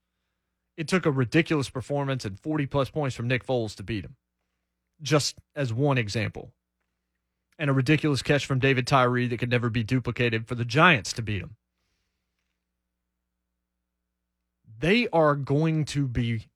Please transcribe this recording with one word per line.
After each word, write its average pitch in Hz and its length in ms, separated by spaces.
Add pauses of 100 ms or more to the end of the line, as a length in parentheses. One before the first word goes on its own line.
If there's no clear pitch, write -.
(760)
It 160 100
took 180 180
a 160 60
ridiculous 139 580
performance 135 560
and 101 140
forty-plus 143 520
points 143 240
from 120 120
Nick 123 180
Foles 117 300
to 104 80
beat 98 220
'em, - 100 (840)
just 147 400 (140)
as 135 180
one 139 240
example. 107 560 (1040)
And 151 120
a 139 40
ridiculous 139 480
catch 143 240
from 135 140
David 123 280
Tyree 123 400
that 120 100
could 120 120
never 120 200
be 113 140
duplicated 117 640
for 127 80
the 120 100
Giants 135 480
to - 80
beat 107 200
'em. - 160 (3250)
They 208 300
are 151 260
going 147 500
to 143 220
be 117 480